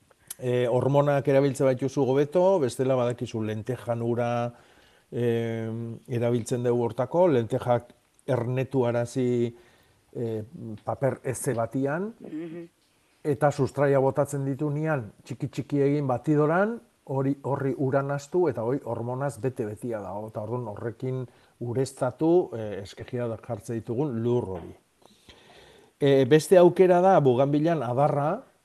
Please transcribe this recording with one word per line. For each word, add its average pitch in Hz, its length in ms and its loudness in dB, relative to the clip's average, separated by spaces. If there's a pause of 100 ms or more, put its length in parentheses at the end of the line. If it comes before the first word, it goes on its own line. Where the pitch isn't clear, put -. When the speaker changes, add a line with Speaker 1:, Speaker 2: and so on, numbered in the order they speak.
(380)
Speaker 1:
Eh, 123 320 0
hormonak 139 580 2
erabiltze 139 360 2
baituzu 131 420 0
gobeto, 156 540 2
bestela 131 360 0
badakizu 120 460 -2
lentejan 113 600 -6
ura, 120 520 -2 (580)
eh, 117 580 -2 (380)
erabiltzen 120 560 0
dugu 120 200 2
hortako, 131 460 2
lentejak 120 640 0 (340)
ernetuarazi, 120 1300 0 (600)
eh, 113 280 -6 (400)
paper 120 400 -2
eze 127 300 -4
batian, 139 680 -2
Speaker 2:
Mhm. 170 480 -12 (560)
Speaker 1:
eta 147 280 0
sustraia 139 480 0
botatzen 135 460 0
ditunean, 143 680 -4 (120)
txiki-txiki 139 580 -6
egin 143 260 2
batidoran, 156 720 2 (260)
hori, 139 360 -2
horri 135 360 -2
ura 139 240 0
nahastu, 143 460 -2
eta 120 160 -2
hori 127 220 -2
hormonaz 123 560 -6
bete-betia 113 580 -6
dago, 101 300 -8
eta 110 120 -10
orduan 117 260 -6
horrekin 120 600 -8 (320)
ureztatu, 131 960 0
eh, 107 280 -8
eskegia 120 440 -8 (100)
jartze 120 360 -10
ditugun 117 500 -4
lur 120 260 0
hori. 90 260 -12 (1300)
E, 135 240 6
beste 156 320 6
aukera 180 400 8
da, 190 140 6 (100)
buganbilan 143 600 2
adarra, 143 580 0 (240)